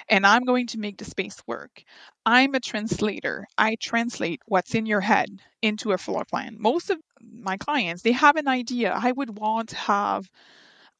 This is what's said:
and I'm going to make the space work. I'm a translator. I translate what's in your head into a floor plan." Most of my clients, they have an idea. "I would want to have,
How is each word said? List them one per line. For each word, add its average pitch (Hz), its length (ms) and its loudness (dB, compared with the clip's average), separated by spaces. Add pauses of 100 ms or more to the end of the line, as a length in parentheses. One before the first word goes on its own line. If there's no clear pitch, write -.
and 196 180 4
I'm 233 200 6
going 247 220 2
to 226 120 -8
make 208 200 -8
the 208 60 -10
space - 300 -8 (120)
work. - 360 -8 (420)
I'm 262 300 4
a 254 60 0
translator. 208 840 -4 (120)
I 220 180 2
translate 226 720 -4
what's 185 280 0
in 220 120 0
your 214 160 2
head 202 260 2 (340)
into 214 300 -2
a 185 60 2
floor - 260 -4
plan." - 360 -8
Most 294 320 0
of 330 80 -2 (220)
my - 360 -8
clients, 196 460 -4
they 233 100 4
have 285 240 4
an 302 100 -2
idea. 247 460 0
"I 233 180 0
would 247 260 -6
want 220 320 -4
to - 60 -12
have, 202 540 0 (720)